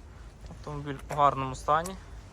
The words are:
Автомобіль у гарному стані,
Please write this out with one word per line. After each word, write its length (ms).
Автомобіль 460
у 40
гарному 400
стані, 400